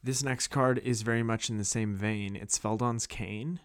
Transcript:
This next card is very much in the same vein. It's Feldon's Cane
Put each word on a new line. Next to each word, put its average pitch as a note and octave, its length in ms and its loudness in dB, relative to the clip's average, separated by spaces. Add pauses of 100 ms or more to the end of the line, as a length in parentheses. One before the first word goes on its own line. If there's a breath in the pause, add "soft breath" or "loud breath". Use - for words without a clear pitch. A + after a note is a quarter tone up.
This C3 200 -2
next C3 260 0
card B2+ 300 4
is A#2+ 240 0
very A#2 200 2
much A2+ 280 0
in A2 80 -2
the G#2 60 -2
same G#2+ 300 0
vein. G2+ 400 -2
It's - 220 -2
Feldon's A2+ 500 0
Cane A#2 580 -6